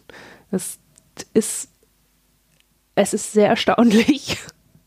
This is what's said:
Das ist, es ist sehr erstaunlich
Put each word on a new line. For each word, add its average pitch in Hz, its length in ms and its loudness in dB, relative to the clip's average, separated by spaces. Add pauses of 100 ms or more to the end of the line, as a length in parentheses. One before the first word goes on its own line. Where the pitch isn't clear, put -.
(520)
Das - 280 -8 (540)
ist, - 360 -2 (1300)
es 202 180 0
ist - 200 -8
sehr 208 140 4
erstaunlich 220 920 2 (500)